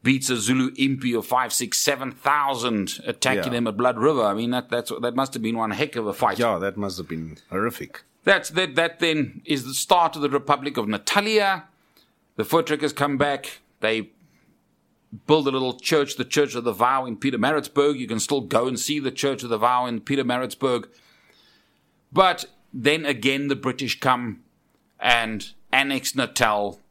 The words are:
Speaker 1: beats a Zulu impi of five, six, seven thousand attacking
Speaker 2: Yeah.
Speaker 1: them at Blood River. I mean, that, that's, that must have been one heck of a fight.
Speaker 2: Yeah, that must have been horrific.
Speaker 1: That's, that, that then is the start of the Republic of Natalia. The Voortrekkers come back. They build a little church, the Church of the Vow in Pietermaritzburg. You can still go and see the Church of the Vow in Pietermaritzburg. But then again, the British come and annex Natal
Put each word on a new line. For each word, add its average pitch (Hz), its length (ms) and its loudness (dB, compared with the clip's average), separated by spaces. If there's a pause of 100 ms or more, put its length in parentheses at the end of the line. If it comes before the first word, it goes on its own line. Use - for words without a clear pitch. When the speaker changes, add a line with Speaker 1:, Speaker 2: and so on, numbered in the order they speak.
Speaker 1:
beats 131 260 2
a 123 60 2
Zulu 127 400 2
impi 131 420 0
of 104 80 -4
five, 127 260 0
six, - 260 -2
seven 135 340 -2
thousand 123 880 0 (120)
attacking 120 400 0
Speaker 2:
Yeah. 120 60 0
Speaker 1:
them 117 80 0
at 104 100 -2
Blood 123 220 2
River. 131 240 4
I 101 120 4
mean, 117 180 -2
that, 123 160 -4
that's, 117 320 -2
that 120 160 -2
must 131 180 -2
have 117 80 -4
been 113 140 -2
one 110 160 -2
heck 143 240 -2
of 110 100 -2
a 101 60 -2
fight. 101 260 2
Speaker 2:
Yeah, 113 200 2
that 95 180 -4
must 98 220 -4
have 82 100 -10
been 80 300 -8 (120)
horrific. 117 520 -6 (220)
Speaker 1:
That's, 190 260 2
that, 160 260 -2
that 165 240 0
then 156 440 -2
is 135 200 -2
the 131 100 -10
start 170 420 4
of 147 60 -4
the 143 80 0
Republic 139 460 -2
of 110 120 -2
Natalia. 202 760 0 (720)
The 110 80 -2
Voortrekkers 151 500 0
come 143 240 0
back. 143 420 -2 (200)
They 110 300 0 (1160)
build 151 200 4
a 139 40 2
little 131 280 -2
church, 143 380 0
the 123 80 -4
Church 143 300 0
of 120 100 -6
the 117 80 0
Vow 127 340 2
in 113 100 -6
Pietermaritzburg. 139 840 0
You 123 100 -8
can 110 120 -4
still 139 200 0
go 107 260 2
and 127 140 -4
see 151 180 -2
the 131 140 -4
Church 135 300 -2
of 117 80 -8
the 110 80 2
Vow 123 280 2
in 117 140 -4
Pietermaritzburg. 127 840 -2 (1300)
But 180 340 4 (260)
then 147 320 0
again, 135 440 0
the 135 80 0
British 123 440 -4
come 123 400 0 (600)
and 113 520 2 (200)
annex 135 420 0
Natal 107 680 0 (100)